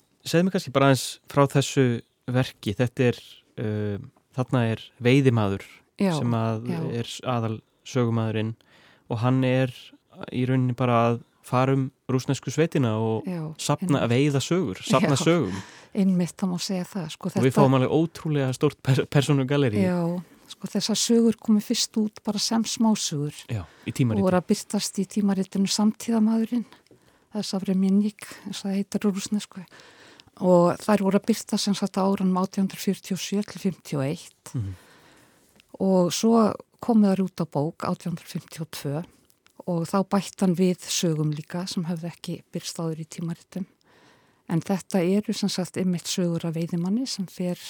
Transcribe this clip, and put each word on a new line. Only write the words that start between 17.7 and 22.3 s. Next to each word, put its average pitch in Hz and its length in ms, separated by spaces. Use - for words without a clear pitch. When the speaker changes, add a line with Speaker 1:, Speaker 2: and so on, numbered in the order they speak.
Speaker 1:
alveg 127 160
ótrúlega 147 600
stórt - 260
per-, 139 260
persónugallerí. 135 760
Speaker 2:
Já, 180 160
sko, - 220
þessar 208 260
sögur 233 400
komu 208 240
fyrst - 380
út 208 260
bara 208 140